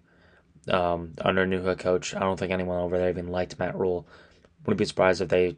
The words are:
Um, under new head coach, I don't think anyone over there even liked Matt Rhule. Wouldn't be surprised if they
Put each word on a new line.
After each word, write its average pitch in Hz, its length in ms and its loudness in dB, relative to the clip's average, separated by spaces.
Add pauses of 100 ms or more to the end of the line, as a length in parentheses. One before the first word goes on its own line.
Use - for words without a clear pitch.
(680)
Um, 87 520 0
under 95 240 2
new 92 180 0
head 90 160 0
coach, 90 340 0
I 104 60 -4
don't 95 180 0
think 92 140 -4
anyone 90 280 -2
over 90 180 0
there 90 120 2
even 87 200 -4
liked 90 280 -4
Matt 92 180 -4
Rhule. 92 300 -2 (600)
Wouldn't 104 120 0
be 104 80 2
surprised 92 360 4
if 82 80 -2
they 90 280 2